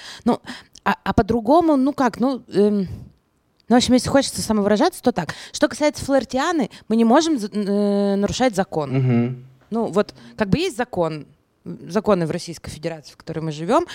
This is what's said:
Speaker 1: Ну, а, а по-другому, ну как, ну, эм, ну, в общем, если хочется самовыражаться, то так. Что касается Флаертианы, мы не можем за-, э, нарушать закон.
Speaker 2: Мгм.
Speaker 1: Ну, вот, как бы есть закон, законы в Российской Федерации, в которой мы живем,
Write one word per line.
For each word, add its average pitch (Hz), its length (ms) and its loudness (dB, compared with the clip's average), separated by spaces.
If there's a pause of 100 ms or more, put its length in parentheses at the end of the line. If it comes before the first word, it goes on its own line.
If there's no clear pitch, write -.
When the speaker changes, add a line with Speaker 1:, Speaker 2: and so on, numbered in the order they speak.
(240)
Speaker 1:
Ну, 233 140 2 (440)
а, 202 200 0
а 196 100 -2
по-другому, 240 600 4
ну 269 180 2
как, 247 260 0
ну, 254 220 -2 (100)
эм, 202 360 2 (800)
ну, 226 60 6
в - 20 6
общем, 240 160 4
если 247 160 2
хочется 254 320 0
самовыражаться, 214 600 0
то 247 80 4
так. - 240 -8 (160)
Что - 160 0
касается - 360 -2
Флаертианы, 269 680 0 (160)
мы 220 80 0
не 226 100 4
можем 311 320 4
за-, 202 140 -6
э, 202 640 0
нарушать 202 400 0
закон. 156 360 -2
Speaker 2:
Мгм. 127 540 0 (240)
Speaker 1:
Ну, 220 160 -2
вот, 175 300 -2 (200)
как 202 140 -2
бы 220 80 2
есть 320 200 -2
закон, 160 500 -4 (380)
законы 175 600 -2
в 151 60 -2
Российской - 400 -10
Федерации, 160 400 -10
в - 60 -20
которой - 220 -10
мы 160 120 -4
живем, 233 440 0